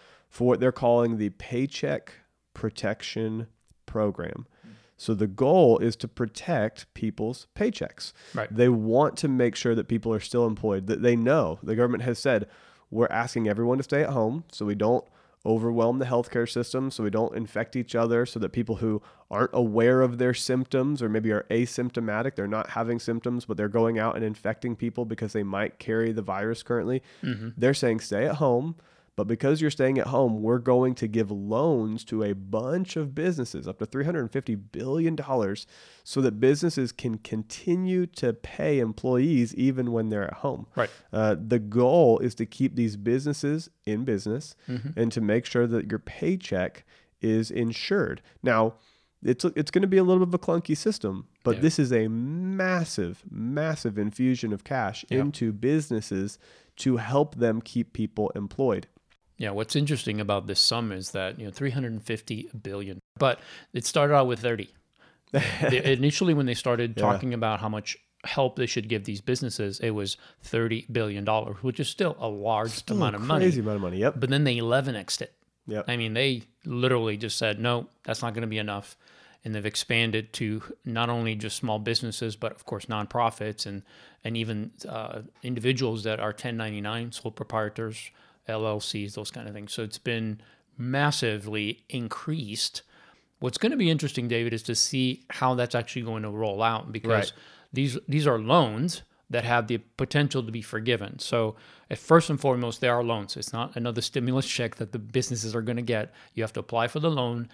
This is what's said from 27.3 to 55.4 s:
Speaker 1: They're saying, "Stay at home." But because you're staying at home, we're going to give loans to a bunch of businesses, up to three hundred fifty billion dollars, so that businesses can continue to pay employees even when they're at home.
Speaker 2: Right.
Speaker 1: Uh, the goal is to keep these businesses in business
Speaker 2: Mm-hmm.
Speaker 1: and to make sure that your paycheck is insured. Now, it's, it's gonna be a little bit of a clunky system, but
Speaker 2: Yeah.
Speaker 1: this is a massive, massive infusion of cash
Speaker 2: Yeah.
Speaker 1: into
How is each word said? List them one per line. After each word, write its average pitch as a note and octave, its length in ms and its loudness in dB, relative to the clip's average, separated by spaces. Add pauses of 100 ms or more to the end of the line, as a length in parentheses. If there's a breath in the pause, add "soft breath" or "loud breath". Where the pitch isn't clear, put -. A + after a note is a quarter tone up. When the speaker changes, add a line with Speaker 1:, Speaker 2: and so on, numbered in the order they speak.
Speaker 1:
They're B2+ 160 4
saying, A#2 280 2
"Stay G#2 260 0
at C#3 100 0
home." C#3 380 2 (420 soft breath)
But G2+ 100 0
because C3+ 340 2
you're D3+ 120 2
staying C3 260 2
at - 80 0
home, A#2+ 360 2
we're A#2 180 2
going B2+ 340 4
to A#2 140 -2
give G#2+ 240 2
loans A2 720 0
to G#2+ 180 -2
a G2+ 120 0
bunch A#2 600 -4
of C#3+ 220 -4
businesses, D3 500 -2
up F#2+ 140 -8
to G#2+ 60 -2
three C#3 180 -4
hundred D3+ 260 -2
fifty C3 240 -4
billion C#3 640 -2
dollars, B2+ 500 0 (380 loud breath)
so - 160 -2
that A2+ 180 2
businesses C#3 540 4
can A2+ 260 -4
continue F3+ 880 0
to B2 260 -2
pay - 460 0
employees B2 800 2
even B2+ 340 2
when A2+ 180 0
they're G#2 200 0
at - 60 -8
home. B2 420 -6
Speaker 2:
Right. A#2+ 120 2 (240 loud breath)
Speaker 1:
Uh, G#2+ 240 4
the A2 220 0
goal B2 600 6
is A#2 160 0
to A#2 100 -4
keep - 300 -2
these A2+ 200 0
businesses C#3+ 720 0 (160)
in G#2+ 200 -2
business A2 500 -2 (140 loud breath)
Speaker 2:
Mm-hmm. B2 280 -6
Speaker 1:
and A#2 140 2
to A#2 100 -2
make A2 260 2
sure A#2+ 200 2
that A2+ 240 -2
your A2 80 -2
paycheck - 840 -4 (360 soft breath)
is A2 300 2
insured. A#2+ 720 -2 (220 soft breath)
Now, A2+ 300 4 (500 soft breath)
it's, B2 200 0
it's D#3 280 -2
gonna G3 160 4
be F#3+ 80 4
a F#3 80 8
little F#3 200 6
bit F3 80 0
of F3 80 0
a - 60 -6
clunky E3 300 2
system, G2+ 500 -2 (160)
but A#2+ 140 4
Speaker 2:
Yeah. A#2 60 0
Speaker 1:
this D#3+ 180 4
is B2+ 120 4
a A2 140 4
massive, E3 1200 -2
massive B2+ 720 -2
infusion A#2 540 0
of G2 100 -4
cash A2+ 460 -4
Speaker 2:
Yeah. C3 140 2
Speaker 1:
into B2 300 0